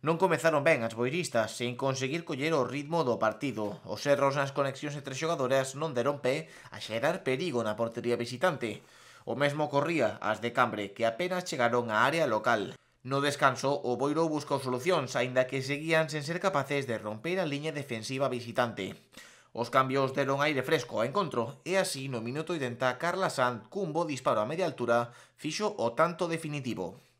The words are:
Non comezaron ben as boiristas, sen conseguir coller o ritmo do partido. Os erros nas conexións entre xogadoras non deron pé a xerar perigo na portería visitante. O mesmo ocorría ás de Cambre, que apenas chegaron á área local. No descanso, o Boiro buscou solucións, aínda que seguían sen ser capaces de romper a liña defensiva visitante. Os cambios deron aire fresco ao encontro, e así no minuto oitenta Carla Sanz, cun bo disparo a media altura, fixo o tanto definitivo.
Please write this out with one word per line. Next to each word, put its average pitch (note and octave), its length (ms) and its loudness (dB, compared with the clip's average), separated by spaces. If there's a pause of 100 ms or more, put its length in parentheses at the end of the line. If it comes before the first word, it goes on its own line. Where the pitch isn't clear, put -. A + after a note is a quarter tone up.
Non D3 160 0
comezaron D#3 480 4
ben D#3 160 6
as A2+ 160 -4
boiristas, B2 640 0
sen B2 160 -2
conseguir C3+ 480 -2
coller D3+ 320 -2
o B2+ 80 4
ritmo D3 400 -2
do A2+ 160 2
partido. G#2+ 640 -2
Os F#2 240 -8
erros C#3 240 6
nas C#3 160 0
conexións C#3+ 480 -4
entre C#3 160 -8
xogadoras C3+ 640 0
non D#3 160 -4
deron C3+ 320 0
pé D3 240 0 (240)
a G#2+ 80 -12
xerar C#3 400 -2
perigo C3+ 400 0
na G#2+ 160 0
portería A#2 400 0
visitante. B2 640 -2 (480)
O A#2 80 -2
mesmo C#3+ 320 2
ocorría C#3+ 560 2
ás G#2 160 0
de A#2 160 -2
Cambre, G#2 400 0
que - 80 -2
apenas F3+ 400 0
chegaron A#2+ 480 2
á A2+ 160 6
área D#3+ 160 2
local. A2 480 2 (320)
No C3+ 160 0
descanso, C#3 560 2
o B2 240 0
Boiro D3+ 240 2
buscou D3+ 320 -2
solucións, B2+ 640 0
aínda B2+ 240 2
que C3+ 160 -2
seguían D3+ 480 2
sen D3 160 -4
ser E3+ 160 -4
capaces C#3 480 0
de A#2 80 0
romper A2 400 -4
a F#3+ 80 0
liña D3 320 -4
defensiva C3 560 -2
visitante. A2+ 640 -2 (560)
Os A#2+ 160 -4
cambios C3+ 480 2
deron C#3 240 2
aire C#3+ 240 2
fresco D3+ 320 0
ao G#2+ 80 2
encontro, B2+ 560 -2
e F3+ 160 -2
así C#3 320 -2
no A#2 160 -4
minuto D#3+ 320 -4
oitenta B2+ 400 -2
Carla F3 320 0
Sanz, B2 400 0
cun F#3 240 -4
bo D#3+ 160 0
disparo B2+ 320 0
a G#2+ 80 0
media E3 160 -2
altura, A#2+ 480 2 (240)
fixo G#3+ 400 -4
o A#2 160 0
tanto E3+ 320 2
definitivo. C#3+ 720 -4 (240)